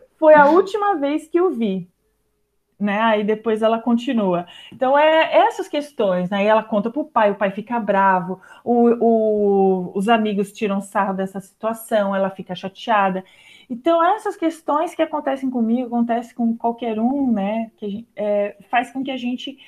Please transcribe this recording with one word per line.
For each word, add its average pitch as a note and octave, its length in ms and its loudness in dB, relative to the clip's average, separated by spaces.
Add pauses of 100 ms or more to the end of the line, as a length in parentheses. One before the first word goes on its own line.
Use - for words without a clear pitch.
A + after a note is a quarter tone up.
(180)
Foi D#4 160 8
a D4 140 8
última G4 480 2
vez D4 320 -4
que E4+ 140 -2
o F#4 80 2
vi. G3+ 400 -4 (880)
Né? G3+ 200 -2
Aí G#3+ 240 2
depois G#3+ 380 -2
ela A3+ 180 0
continua. A3+ 680 -2 (240)
Então, C4 260 0
é, D#4 360 4
é F4+ 140 6
essas G4+ 200 -4
questões, G3 640 -2
né? G3+ 160 0
E - 20 2
ela A3 160 4
conta A3 260 -2
pro D4 140 -6
pai, A3 280 2
o G3 40 -4
pai G3+ 160 -2
fica A3+ 260 -6
bravo, F#3+ 600 0 (240)
o, A#3+ 260 4 (160)
o, G3+ 880 2
os G3 140 -4
amigos G#3+ 460 0
tiram G3 260 -4
sarro G3 340 -4
dessa F#3+ 280 -6
situação, A3 720 -4
ela F#3+ 140 0
fica F#3+ 260 -12
chateada. G3 680 -2 (460)
Então, E4 340 0
essas G4+ 320 0
questões D#4+ 600 -4
que E4 60 -2
acontecem C#4 480 -4
comigo, A#3+ 380 -2
acontecem A#3 460 -4
com A#3 240 -2
qualquer A#3 420 -4
um, C4 320 0
né? G#3+ 460 -2
Que G#3+ 80 -12
a G#3 40 -6
gen-, G#3 260 -10
é, G#3 400 -2 (140)
faz B3 220 0
com C4+ 120 -8
que C4+ 80 -8
a C4 60 -6
gente B3 400 -8 (100)